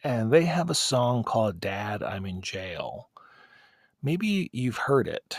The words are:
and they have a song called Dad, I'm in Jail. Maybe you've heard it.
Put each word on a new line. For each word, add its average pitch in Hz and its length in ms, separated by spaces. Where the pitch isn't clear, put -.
and 117 300
they 165 120
have 170 260
a - 20
song 123 500
called 104 360
Dad, 101 420
I'm 98 240
in 92 160
Jail. 95 680
Maybe 190 500
you've 123 260
heard 135 300
it. - 320